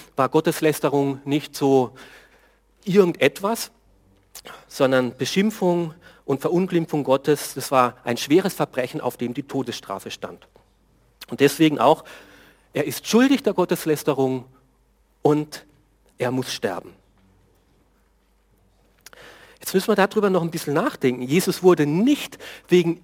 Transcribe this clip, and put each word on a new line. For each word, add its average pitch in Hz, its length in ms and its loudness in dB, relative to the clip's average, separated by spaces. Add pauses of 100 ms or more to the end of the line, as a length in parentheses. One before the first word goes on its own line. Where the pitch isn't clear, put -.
(180)
war 131 100 2
Gotteslästerung 143 960 0
nicht 147 320 -4
so 135 400 2 (880)
irgendetwas, 190 880 0 (1000)
sondern 127 480 0
Beschimpfung 175 760 -2 (300)
und 135 160 -2
Verunglimpfung 170 640 -2
Gottes, 135 520 0
das - 160 -8
war 127 340 2
ein 120 100 -2
schweres 175 380 0
Verbrechen, 139 480 -6
auf 123 160 -8
dem 120 160 -6
die 139 100 -8
Todesstrafe 110 680 -8
stand. - 360 -16 (840)
Und 120 120 -4
deswegen 147 380 4
auch, 135 260 4 (640)
er 147 140 -4
ist - 200 -8
schuldig 262 380 2
der 202 100 0
Gotteslästerung 143 920 -2 (800)
und 151 420 0 (520)
er 123 140 -4
muss 127 220 -6
sterben. 92 400 -8 (2750)
Jetzt - 140 -10
müssen 190 160 0
wir 208 60 2
darüber 202 340 2
noch 180 140 2
ein 165 80 -4
bisschen 151 220 -6
nachdenken. 139 500 -2
Jesus 170 380 0
wurde 175 240 6
nicht 208 520 0 (320)
wegen 170 340 2